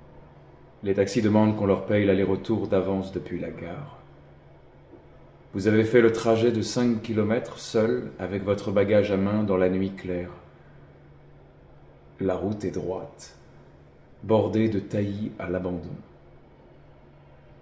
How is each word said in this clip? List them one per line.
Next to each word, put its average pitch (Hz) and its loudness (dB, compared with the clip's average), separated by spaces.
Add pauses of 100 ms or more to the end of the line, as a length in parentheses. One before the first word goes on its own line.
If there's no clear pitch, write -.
(840)
Les 98 0
taxis 101 0
demandent 107 4
qu'on 101 -2
leur 98 2
paye 104 2
l'aller-retour 98 0
d'avance 95 0
depuis 90 -8
la 82 -8
gare. 82 -12 (1600)
Vous 98 -2
avez 110 6
fait 117 6
le 113 6
trajet 113 2
de 107 0
cinq 120 0
kilomètres 107 -2
seul, 120 -2
avec 95 -4
votre - -2
bagage 101 4
à 98 0
main 104 0
dans 98 2
la 92 4
nuit 95 -2
claire. 90 -8 (1900)
La 95 -2
route 98 -4
est 90 -4
droite, 90 -8 (880)
bordée 107 2
de 101 -2
taillis 101 -4
à 90 -8
l'abandon. 90 -6 (1700)